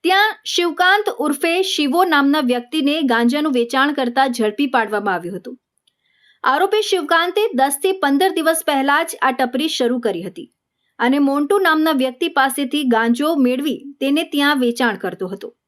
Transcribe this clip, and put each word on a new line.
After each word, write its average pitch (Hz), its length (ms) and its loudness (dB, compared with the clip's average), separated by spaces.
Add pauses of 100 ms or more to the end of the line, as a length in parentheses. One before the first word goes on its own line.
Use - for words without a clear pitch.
ત્યાં 392 420 0
શિવકાંત 359 600 2 (140)
ઉર્ફે 330 440 0
શિવો 320 420 0
નામના 294 360 2
વ્યક્તિને 269 640 0
ગાંજાનું 254 500 2
વેચાણ 262 400 0
કરતા 269 360 0
ઝડપી 233 380 0
પાડવામાં 208 480 -2
આવ્યો 175 200 -8
હતો. 247 220 -14 (880)
આરોપી 381 400 2
શિવકાંતે 359 720 0
દસ 269 280 2
થી 381 100 2
પંદર 359 380 2
દિવસ 320 360 0
પહેલા 285 360 0
જ 330 200 -8
આ 262 80 2
ટપરી 247 380 -2
શરૂ 247 300 0
કરી 190 240 -4
હતી - 320 -14 (440)
અને 269 200 2
મોન્ટુ 294 400 2
નામના 320 340 2
વ્યક્તિ 262 360 -2
પાસેથી 277 560 0
ગાંજો 240 500 2
મેળવી 262 680 -2
તેને 285 220 0
ત્યાં 285 380 0
વેચાણ 233 360 0
કરતો 185 320 -8
હતો. - 280 -12 (120)